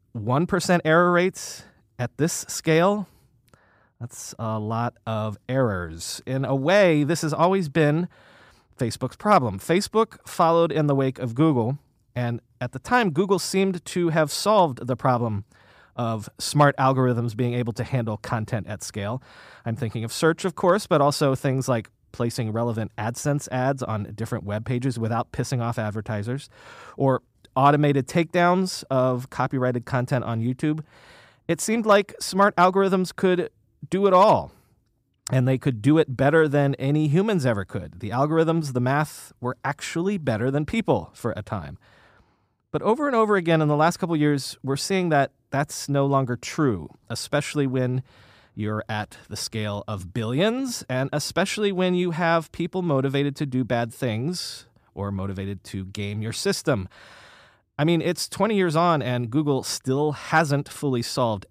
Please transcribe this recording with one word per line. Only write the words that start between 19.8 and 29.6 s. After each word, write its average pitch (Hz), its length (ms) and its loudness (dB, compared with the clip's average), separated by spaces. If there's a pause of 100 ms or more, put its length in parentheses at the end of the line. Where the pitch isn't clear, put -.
of 113 80 -8
search, 165 320 2
of 180 120 -4
course, 196 300 2
but 156 140 4
also 139 340 2
things 135 340 -2
like 117 200 -2 (240)
placing 117 400 -4
relevant 113 460 -2
AdSense 120 520 -4
ads 131 320 -2
on 104 320 -4
different 110 300 -6
web 104 220 -6
pages 127 320 -2
without 113 340 -2
pissing 123 300 -4
off 117 160 -4
advertisers, 107 720 -6 (480)
or 135 240 2 (340)
automated 143 500 4
takedowns 175 840 2
of 127 400 0
copyrighted 127 560 -2